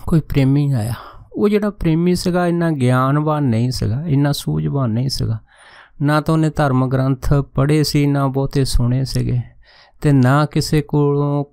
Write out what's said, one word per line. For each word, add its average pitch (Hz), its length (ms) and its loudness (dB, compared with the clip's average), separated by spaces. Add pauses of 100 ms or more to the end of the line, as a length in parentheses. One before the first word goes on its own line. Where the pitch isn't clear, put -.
ਕੋਈ 160 140 2
ਪ੍ਰੇਮੀ 139 520 0
ਆਇਆ। 113 220 -4 (380)
ਉਹ 214 160 0
ਜਿਹੜਾ 208 220 0
ਪ੍ਰੇਮੀ 170 440 0
ਸੀਗਾ, 175 320 -2
ਇੰਨਾ 170 240 0
ਗਿਆਨਵਾਨ 143 720 0
ਨਹੀਂ 123 280 0
ਸੀਗਾ, 120 360 -4
ਇੰਨਾ 143 260 0
ਸੂਝਵਾਨ 147 580 -4
ਨਹੀਂ 120 180 -2
ਸੀਗਾ। 110 300 -4 (640)
ਨਾ 147 180 2
ਤਾਂ 156 140 0
ਉਹਨੇ 156 160 2
ਧਰਮ 131 380 0
ਗ੍ਰੰਥ 131 460 0
ਪੜ੍ਹੇ 143 480 2
ਸੀ, 143 240 0
ਨਾ 143 200 0
ਬਹੁਤੇ 135 380 0
ਸੁਣੇ 127 400 0
ਸੀਗੇ, 123 360 -2 (600)
ਤੇ 147 120 2
ਨਾ 139 340 4
ਕਿਸੇ 151 360 0
ਕੋਲੋਂ 143 720 0